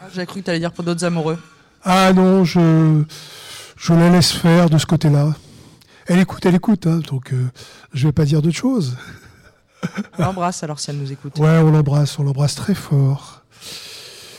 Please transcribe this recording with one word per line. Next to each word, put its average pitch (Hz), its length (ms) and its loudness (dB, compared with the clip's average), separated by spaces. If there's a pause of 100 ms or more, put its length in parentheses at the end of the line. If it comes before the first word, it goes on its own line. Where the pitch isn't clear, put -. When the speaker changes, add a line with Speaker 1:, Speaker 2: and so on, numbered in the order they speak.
Speaker 1:
Ah, 185 140 -20
j'ai 180 120 -8
cru 196 160 -14
que - 40 -12
t'allais 170 140 -4
dire 170 120 -6
pour 175 120 -12
d'autres 170 200 -4
amoureux. 165 360 -4 (420)
Speaker 2:
Ah 190 300 4
non, 185 320 4
je, 160 580 4 (760)
je - 180 -2
la 170 160 4
laisse 180 200 4
faire 170 400 2
de 160 80 2
ce - 80 -2
côté-là. 151 480 2 (720)
Elle 180 120 2
écoute, - 280 -2
elle 180 100 4
écoute, 185 320 0
hein, 165 100 2
donc, 139 340 -8
euh, 127 160 -2 (440)
je 143 160 0
vais 143 40 0
pas 160 120 0
dire 151 180 0
d'autre 160 140 -2
chose. 190 400 -4 (1200)
Speaker 1:
On 190 40 -2
l'embrasse 180 420 -4
alors 151 160 -10
si - 100 -12
elle 143 80 -8
nous 135 140 -8
écoute. 139 260 -14
Speaker 2:
Ouais, 156 200 4
on 156 120 4
l'embrasse, 147 480 0
on 147 60 -2
l'embrasse 139 320 -2
très - 180 -4
fort. - 680 -2 (960)